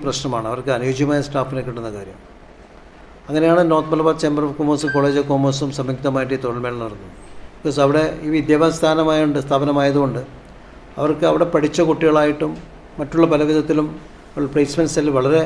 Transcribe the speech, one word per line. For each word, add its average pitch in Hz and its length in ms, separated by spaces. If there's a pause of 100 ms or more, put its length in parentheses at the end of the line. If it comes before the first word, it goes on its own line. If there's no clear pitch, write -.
പ്രശ്നമാണ്, 123 460
അവർക്ക് 123 220
അനുയോജ്യമായ 131 500
സ്റ്റാഫിനെ 135 400
കിട്ടുന്ന 117 360
കാര്യം. 95 220 (1120)
അങ്ങനെയാണ് 165 420
നോർത്ത് 156 220
മലബാർ 156 300
ചേംബർ 147 220
of 143 140
commerce-ഉം 147 380
College 143 240
of 143 120
commerce-ഉം 139 400
സംയുക്തമായിട്ട് 131 640
ഈ - 20
തൊഴിൽ 123 220
മേള 120 140
നടന്നത്. 104 380 (460)
ബിക്കോസ് 143 240
അവിടെ 156 420
ഈ 151 60
വിദ്യാഭ്യാസ 156 500
സ്ഥാനമായുണ്ട്, 156 680
സ്ഥാപനമായതുകൊണ്ട് 139 720 (800)
അവർക്ക് 151 280
അവിടെ 156 180
പഠിച്ച 156 360
കുട്ടികളായിട്ടും 156 760 (420)
മറ്റുള്ള 160 280
പല 151 160
വിധത്തിലും 151 580 (360)
ഉള്ള 147 120
പ്ലേസ്മെന്റ് 147 440
സെൽ 151 180
വളരെ 139 360